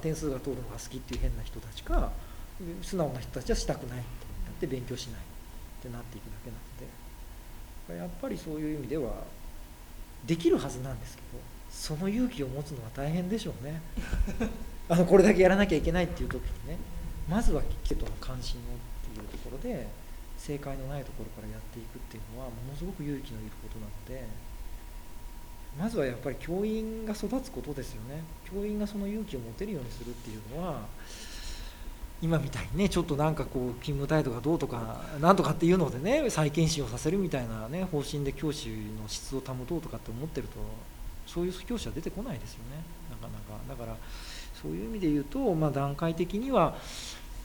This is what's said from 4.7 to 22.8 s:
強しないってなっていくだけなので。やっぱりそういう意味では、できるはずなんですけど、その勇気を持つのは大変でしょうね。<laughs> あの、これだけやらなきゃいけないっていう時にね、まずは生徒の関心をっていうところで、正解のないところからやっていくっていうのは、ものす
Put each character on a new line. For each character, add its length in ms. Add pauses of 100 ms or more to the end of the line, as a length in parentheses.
強 120
し 120
な 100
い 40
っ 600
て 80
な 100
っ 40
て 140
い 40
く 40
だ 60 (140)
け 60
な 40
の 60 (160)
で。 260 (960)
や 60
っ 40 (120)
ぱ 80
り 80
そ 140
う 40
い 200
う 20
意 40
味 60
で 100
は、 140 (1120)
で 120
き 120
る 80
は 120
ず 120
な 120
ん 60
で 60
す 120
け 40
ど、 60 (420)
そ 280
の 100
勇 220
気 140
を 40
持 160
つ 80
の 120
は 120
大 160
変 160
で 100
し 100
ょ 140
う 40
ね。 160 (580)
<laughs> 500
あ 60
の、 100
こ 120
れ 60
だ 100
け 80
や 80
ら 60
な 120
き 60
ゃ 40
い 40
け 100
な 100
い 40
っ 20
て 160
い 20
う 40
時 140
に 260
ね、 80 (520)
ま 120
ず 100
は 100 (220)
生 120
徒 100
の 60 (100)
関 200
心 180
を 40
っ 520
て 40
い 60
う 20
と 100 (120)
こ 20
ろ 60
で、 300 (500)
正 220
解 180
の 100
な 120
い 40
と 100
こ 100
ろ 80
か 100
ら 100
や 60
っ 40 (120)
て 60
い 40
く 140
っ 20 (100)
て 80
い 20
う 180
の 40
は、 80
も 20 (200)
の 60
す 80